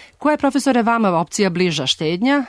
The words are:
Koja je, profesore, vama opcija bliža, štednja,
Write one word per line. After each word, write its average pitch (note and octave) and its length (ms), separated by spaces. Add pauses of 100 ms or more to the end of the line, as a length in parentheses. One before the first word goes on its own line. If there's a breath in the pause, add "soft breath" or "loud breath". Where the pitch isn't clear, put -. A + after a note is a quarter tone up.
(180 loud breath)
Koja D4+ 140
je, D4 60
profesore, C4+ 440
vama G#3+ 360
opcija F#3 320
bliža, E3 360
štednja, G#3+ 640